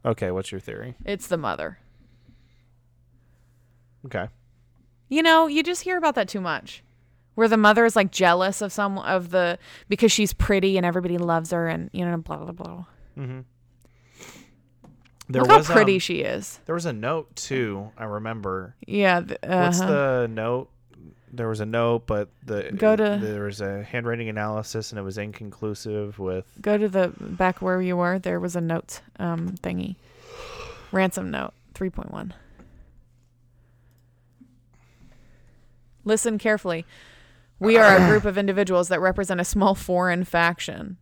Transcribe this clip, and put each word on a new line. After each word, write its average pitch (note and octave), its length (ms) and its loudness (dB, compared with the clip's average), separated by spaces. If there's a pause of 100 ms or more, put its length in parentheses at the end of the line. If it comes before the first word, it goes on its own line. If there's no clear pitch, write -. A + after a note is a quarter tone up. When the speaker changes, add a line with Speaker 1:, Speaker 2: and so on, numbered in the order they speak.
Speaker 1:
Okay, A2 280 -2
what's F#2+ 180 -6
your F#2+ 100 -10
theory? - 440 -14
Speaker 2:
It's G3+ 240 -8
the F3+ 80 -2
mother. G2+ 420 -6 (2250)
Speaker 1:
Okay. F#2+ 200 -8 (840)
Speaker 2:
You D4+ 140 0
know, D#4+ 240 6
you D4+ 160 -2
just F4 200 -4
hear F#4 140 -4
about D#4+ 200 0
that G3 100 0
too G3+ 140 -8
much. E3 420 -8 (540)
Where A3+ 120 4
the A3+ 80 4
mother G#3+ 300 6
is, A3 100 2
like, G3 140 2
jealous F#3 500 2
of G3+ 120 -6
some, G3 260 -4
of F3 320 -2
the, F3 260 2 (320)
because G#3 240 4
she's G#3 220 2
pretty G3 420 2
and F3+ 80 2
everybody F3 320 0
loves E3 360 -2
her E3+ 160 -2
and, E3 240 -6
you F3+ 120 -6
know, E3+ 140 -2
blah, D#3 180 -10
blah, D#3+ 160 -14
blah. E3+ 320 -14 (320)
Speaker 1:
Mm-hmm. C3 240 -10 (1900)
There B2+ 140 2
Speaker 2:
Look D4+ 80 4
how G#4+ 80 10
Speaker 1:
was, - 100 4
Speaker 2:
pretty G3 260 6
Speaker 1:
um, F#3+ 60 2
Speaker 2:
she - 200 -4
is. - 460 -6
Speaker 1:
there D#3+ 80 -4
was E3+ 120 -6
a C#3+ 60 -4
note, B2+ 440 -6
too, A2 600 -4
I A2+ 80 -10
remember. G#2 680 -8 (120)
Speaker 2:
Yeah, F#3+ 340 2
th-, - 220 -10
Speaker 1:
What's F3 380 2
Speaker 2:
uh-huh. C#3 420 2
Speaker 1:
the A#2 60 -2
note? A2+ 400 -4 (640)
There A#2 160 -4
was A2 120 -4
a G#2+ 60 -4
note, A#2 420 0
but G#2 200 -2 (160)
the, G#2 320 -6
Speaker 2:
Go A3 200 4
to G#3 260 0
Speaker 1:
there G#2 220 -6
was G2+ 160 -10
a G2+ 240 -6
handwriting A#2 440 -6
analysis, G#2+ 640 -6
and A2 80 -12
it G2 40 -8
was F#2+ 140 -10
inconclusive G#2 1000 -8
with F#2 260 -6 (160)
Speaker 2:
Go G#3 160 2
to G#3 120 0
the F#3 320 0
back F#3 420 -4
where F#3 180 -2
you F3+ 160 -2
were. F3 220 0
There F3 220 -4
was F3 160 -6
a E3+ 40 -2
note, E3 400 -6 (200)
um, E3+ 300 -4 (120)
thingy. F#3 320 -6 (960)
Ransom F#3+ 400 0
note, C2+ 240 -8 (180)
three F#3+ 160 -6
point - 220 -10
one. - 240 -12 (3750)
Listen A3 320 0
carefully. G3 480 -2 (760)
We A3 160 6
are G3+ 220 10
a F3+ 100 8
group G#3+ 160 6
of G3 140 0
individuals F#3 500 2
that F3+ 140 0
represent F#3 360 0
a F3+ 60 0
small G3 300 2
foreign F3+ 500 0
faction. F3 760 -2